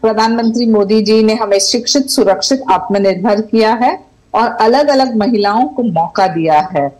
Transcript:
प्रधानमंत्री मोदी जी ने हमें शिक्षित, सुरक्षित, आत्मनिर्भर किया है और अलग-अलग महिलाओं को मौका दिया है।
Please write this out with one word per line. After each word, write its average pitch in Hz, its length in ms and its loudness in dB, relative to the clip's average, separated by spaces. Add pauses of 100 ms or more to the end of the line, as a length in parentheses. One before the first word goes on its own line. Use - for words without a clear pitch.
प्रधानमंत्री 226 640 0
मोदी 214 360 2
जी 220 200 2
ने 220 120 2
हमें 208 240 0
शिक्षित, 247 520 -2
सुरक्षित, 202 600 0
आत्मनिर्भर 196 720 0
किया 220 340 0
है 254 300 -2 (300)
और 226 140 0
अलग-अलग 262 680 2
महिलाओं 208 480 0
को 285 180 -6
मौका 175 440 -2
दिया 156 460 0
है। 139 280 -2